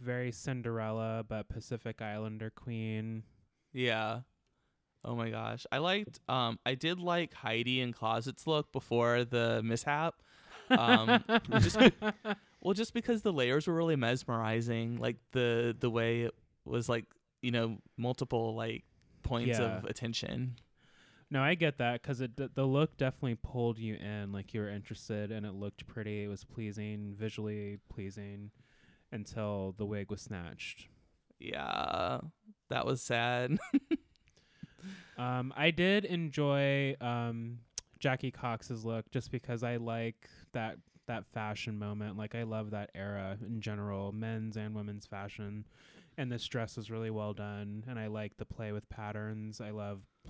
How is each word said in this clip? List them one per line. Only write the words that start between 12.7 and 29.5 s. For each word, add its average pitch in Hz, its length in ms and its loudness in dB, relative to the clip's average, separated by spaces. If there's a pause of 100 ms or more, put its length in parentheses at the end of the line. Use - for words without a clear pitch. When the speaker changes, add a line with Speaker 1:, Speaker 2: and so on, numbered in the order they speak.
Speaker 2:
just 220 200 0
because 226 280 2
the 202 120 2
layers 135 340 4
were 175 60 2
really 165 240 4
mesmerizing, 117 1000 2
like, 117 200 0 (160)
the, 120 440 4
the 120 120 2
way 117 320 4
it 117 120 0 (300)
was, 120 240 0
like, 117 160 2 (380)
you 123 100 0
know, 117 280 2 (180)
multiple, 117 580 0
like, 113 300 -4 (380)
points 120 360 2
of 95 240 0
Speaker 1:
Yeah. - 60 -6
Speaker 2:
attention. 123 640 -2 (760)
Speaker 1:
No, 139 120 2
I 156 140 4
get 156 240 2
that, 120 240 2
'cause 127 180 -2
it 120 160 -4
d-, 135 160 -4
the 135 120 2
look 139 300 4
definitely 131 400 0
pulled 117 440 0
you 110 160 -4
in, 104 360 -6
like, 101 220 -8
you 110 80 0
were 104 80 -2
interested, 104 600 -6
and 107 140 -4
it 98 80 -6
looked 101 340 -8
pretty, 107 360 -6
it 104 40 -4
was 101 180 -8
pleasing, 104 720 -6
visually 107 640 -4 (100)
pleasing, 202 600 -10 (600)
until 104 640 -4